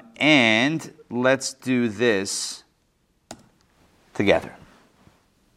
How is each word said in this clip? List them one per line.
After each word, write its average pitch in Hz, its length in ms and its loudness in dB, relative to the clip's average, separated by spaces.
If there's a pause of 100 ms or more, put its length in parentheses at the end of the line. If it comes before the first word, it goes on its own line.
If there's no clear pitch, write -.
(160)
and 139 760 2 (180)
let's 131 440 0
do 123 360 -2
this 101 720 -2 (1500)
together. - 400 0 (1040)